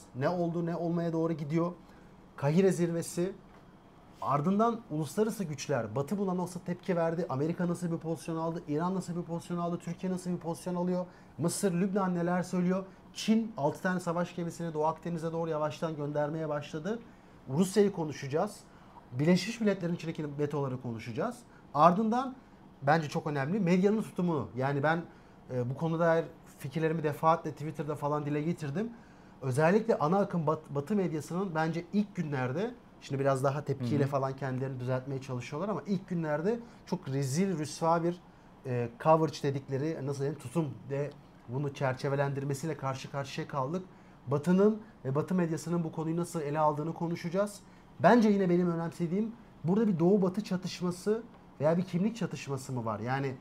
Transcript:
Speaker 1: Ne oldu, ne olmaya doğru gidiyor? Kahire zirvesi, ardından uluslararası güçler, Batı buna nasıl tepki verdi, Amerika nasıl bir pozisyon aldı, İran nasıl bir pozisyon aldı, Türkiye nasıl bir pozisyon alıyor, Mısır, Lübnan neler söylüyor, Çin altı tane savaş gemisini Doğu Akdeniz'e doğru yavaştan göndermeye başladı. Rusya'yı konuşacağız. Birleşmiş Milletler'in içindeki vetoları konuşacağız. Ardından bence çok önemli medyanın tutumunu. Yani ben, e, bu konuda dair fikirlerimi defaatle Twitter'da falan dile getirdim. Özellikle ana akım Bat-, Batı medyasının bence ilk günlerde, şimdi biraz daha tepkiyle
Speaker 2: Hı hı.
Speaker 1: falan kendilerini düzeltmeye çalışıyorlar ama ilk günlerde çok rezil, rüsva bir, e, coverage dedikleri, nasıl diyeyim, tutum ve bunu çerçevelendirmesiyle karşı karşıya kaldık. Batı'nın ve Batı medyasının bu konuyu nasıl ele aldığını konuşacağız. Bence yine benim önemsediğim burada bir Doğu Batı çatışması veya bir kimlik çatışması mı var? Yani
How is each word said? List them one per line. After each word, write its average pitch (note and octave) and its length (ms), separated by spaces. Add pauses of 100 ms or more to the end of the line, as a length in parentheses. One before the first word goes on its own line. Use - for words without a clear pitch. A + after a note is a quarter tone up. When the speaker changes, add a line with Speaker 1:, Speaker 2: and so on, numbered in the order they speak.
(140)
Speaker 1:
Ne C3 140
oldu, F3 380
ne E3 100
olmaya E3+ 360
doğru E3 200
gidiyor? D#3+ 400 (640)
Kahire F3 360
zirvesi, E3+ 600 (920)
ardından G3 580 (100)
uluslararası F#3+ 540
güçler, B2 520
Batı C#3+ 220
buna F#3 180
nasıl F3 240
tepki F3+ 360
verdi, E3 320
Amerika E3 400
nasıl F3 240
bir E3 60
pozisyon D#3+ 380
aldı, E3 320
İran E3 260
nasıl F3+ 220
bir F3 60
pozisyon E3+ 360
aldı, F3 260
Türkiye F3+ 280
nasıl F3+ 180
bir F3 80
pozisyon E3+ 360
alıyor, F3+ 320 (320)
Mısır, F3 420
Lübnan F#3+ 340
neler F3 280
söylüyor, F#3 420 (300)
Çin A3 420
altı D3 260
tane F#3 180
savaş F3 360
gemisini E3+ 380
Doğu D3+ 100
Akdeniz'e D#3+ 480
doğru E3 180
yavaştan D3+ 460
göndermeye D3 520
başladı. D#3 500 (500)
Rusya'yı F#3 440
konuşacağız. D#3 640 (560)
Birleşmiş F3+ 480
Milletler'in F#3+ 340
içindeki D#3+ 440
vetoları C#3+ 440
konuşacağız. A#2+ 560 (360)
Ardından A3 600 (460)
bence D3 260
çok E3 180
önemli D3 340
medyanın G3 420
tutumunu. D#3+ 540
Yani C3+ 260
ben, E3 200 (520)
e, B2 160
bu C3+ 40
konuda E3 300
dair E3 200 (340)
fikirlerimi D#3+ 440
defaatle D#3 500
Twitter'da D3+ 420
falan D3 320
dile D3 160
getirdim. D#3 480 (520)
Özellikle E3 560
ana D#3+ 200
akım F#3 280
Bat-, D#3 280
Batı C#3+ 220
medyasının E3+ 580
bence D#3+ 380
ilk G#3 220
günlerde, D3 600 (260)
şimdi C#3 200
biraz C3+ 240
daha C#3+ 200
tepkiyle C3 380
Speaker 2:
Hı C3+ 40
hı. C#3 40
Speaker 1:
falan C3+ 260
kendilerini C3 440
düzeltmeye C3 400
çalışıyorlar C3+ 480
ama F#3+ 180
ilk F#3+ 220
günlerde E3 500 (280)
çok - 220
rezil, C#3 500
rüsva E3 460
bir, F3 160 (460)
e, A#2+ 220 (140)
coverage D#3+ 400
dedikleri, C#3 640
nasıl C3+ 140
diyeyim, C#3+ 180
tutum D#3 300 (220)
ve C#3 200 (380)
bunu C#3 260
çerçevelendirmesiyle C#3 1000
karşı C3+ 340
karşıya C#3+ 380
kaldık. D#3+ 380 (400)
Batı'nın F#3 560 (220)
ve C3 100
Batı D#3 200
medyasının E3+ 500
bu D#3+ 80
konuyu E3 240
nasıl E3+ 240
ele D3 180
aldığını D3+ 360
konuşacağız. F3 640 (420)
Bence G#3+ 260
yine G3 220
benim F3 200
önemsediğim E3+ 640 (320)
burada G#3 240
bir F3 100
Doğu F3+ 240
Batı F#3+ 220
çatışması F#3 800 (380)
veya D#3 160
bir F3+ 60
kimlik F#3 340
çatışması C#3 560
mı B2 120
var? G#2+ 160
Yani C3 400